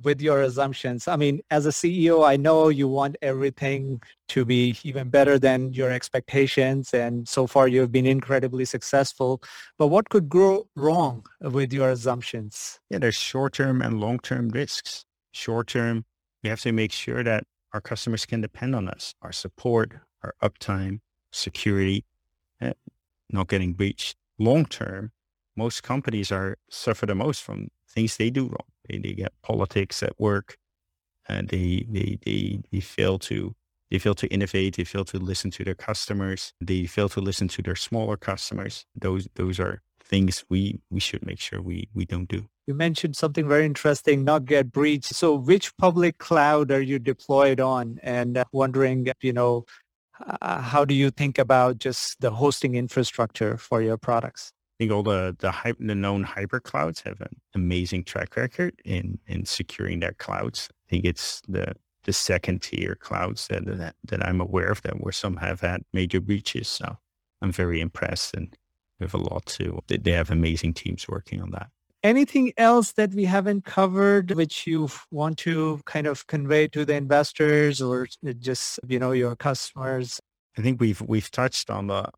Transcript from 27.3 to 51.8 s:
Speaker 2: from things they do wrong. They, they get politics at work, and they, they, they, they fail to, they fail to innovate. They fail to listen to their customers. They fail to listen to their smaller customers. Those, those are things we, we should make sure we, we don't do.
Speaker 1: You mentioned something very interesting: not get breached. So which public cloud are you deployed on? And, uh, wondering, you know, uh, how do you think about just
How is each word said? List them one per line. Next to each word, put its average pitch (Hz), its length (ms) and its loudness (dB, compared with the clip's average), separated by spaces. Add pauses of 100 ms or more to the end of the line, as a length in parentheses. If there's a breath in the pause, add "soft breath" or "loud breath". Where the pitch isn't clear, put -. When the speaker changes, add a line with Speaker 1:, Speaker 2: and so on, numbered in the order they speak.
Speaker 2:
from - 260 -10 (200)
things 113 300 -2
they 117 100 2
do 131 160 -2
wrong. - 240 -10 (200)
They, - 100 -8
they - 160 -8
get 95 180 -8 (100)
politics 98 600 -4
at - 160 -6
work, 104 400 -2 (680)
and 98 200 -6
they, 92 400 -2
they, 98 360 -4
they, 98 360 -4 (100)
they 95 100 -4
fail 95 400 0
to, 101 340 -6 (360)
they 98 80 0
fail 101 180 2
to - 100 -4
innovate. 95 500 -2
They 90 80 -2
fail 98 220 -4
to - 120 -8
listen 92 340 -4
to - 120 -8
their 95 100 -4
customers. 98 840 -6
They 92 240 -2
fail 101 260 0
to 98 120 -4
listen 95 260 -2
to - 140 -8
their 90 140 -4
smaller 107 420 -4
customers. 98 640 -8 (100)
Those, 95 400 -4
those 92 240 -4
are 95 220 -4 (220)
things 95 480 2
we, 95 300 -2 (100)
we 95 100 -4
should - 240 -6
make 95 160 -10
sure 98 220 -8
we, 90 320 -8
we 92 100 -2
don't 90 240 -4
do. 98 180 -6 (200)
Speaker 1:
You 139 80 -4
mentioned 160 420 -2
something 151 320 0
very 147 160 6
interesting: 143 600 2
not 147 200 4
get 139 280 2
breached. 147 420 0
So 160 200 4
which 147 440 2
public 175 400 4
cloud 151 520 4
are 135 120 2
you 139 160 -2
deployed 135 640 2
on? 127 420 -2
And, 123 340 -2
uh, 123 160 2
wondering, 131 560 2 (120)
you 131 120 0
know, 120 320 2 (760 soft breath)
uh, - 200 -4
how 131 240 2
do 139 100 2
you 135 160 4
think 143 260 -2
about 127 420 4
just - 420 -6